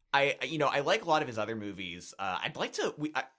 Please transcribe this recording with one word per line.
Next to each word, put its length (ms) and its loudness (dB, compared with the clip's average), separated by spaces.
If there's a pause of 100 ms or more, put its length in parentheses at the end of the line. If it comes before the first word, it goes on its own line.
(140)
I, 300 4
you 160 -2
know, 80 4
I 120 2
like 240 2
a 60 -2
lot 120 6
of 60 -2
his 100 -6
other 200 -2
movies. 600 -8
Uh, 240 -2
I'd 140 -2
like 180 -4
to, 240 -2
we, 180 -4
I, 80 0 (160)